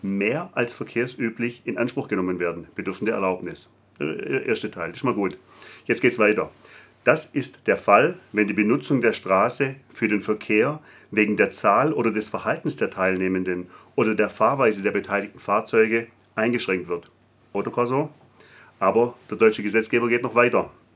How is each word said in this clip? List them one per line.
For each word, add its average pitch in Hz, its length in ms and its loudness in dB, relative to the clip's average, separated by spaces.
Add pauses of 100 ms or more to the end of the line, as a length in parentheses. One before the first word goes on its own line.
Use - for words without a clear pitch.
mehr 104 520 -2
als 120 200 -2
verkehrsüblich 117 920 -6
in 113 140 -6
Anspruch 123 320 -4
genommen 92 300 -2
werden, 85 360 -4
bedürfen 95 300 -8
der 110 100 -2
Erlaubnis. 92 580 -6 (260)
Äh, 120 460 -4
erste 107 260 -4
Teil, 85 160 -8
das 82 80 -10
ist - 40 -16
schon 131 100 -2
mal 113 60 0
gut. 98 220 -2 (480)
Jetzt - 160 0
geht's 120 180 2
weiter. 104 320 2 (540)
Das 147 200 2
ist - 400 -6
der 95 120 2
Fall, 127 380 4 (180)
wenn 104 140 2
die 104 60 -4
Benutzung 127 460 2
der 113 140 2
Straße 117 600 0 (180)
für 110 160 -2
den 104 120 2
Verkehr 113 600 0 (300)
wegen 104 260 2
der 101 140 4
Zahl 120 420 2
oder 117 180 0
des 104 160 -4
Verhaltens - 480 -4
der 104 140 -2
Teilnehmenden 92 800 -2 (280)
oder 110 200 2
der 104 140 2
Fahrweise 113 540 0
der 101 80 0
beteiligten 101 480 -4
Fahrzeuge 110 680 0 (280)
eingeschränkt 110 540 -2
wird. 87 200 -6 (440)
Autokorso. 120 560 -2 (720)
Aber 113 360 2 (140)
der 104 80 -8
deutsche 110 260 4
Gesetzgeber 110 460 0
geht 120 140 0
noch 113 120 -4
weiter. 117 360 4 (240)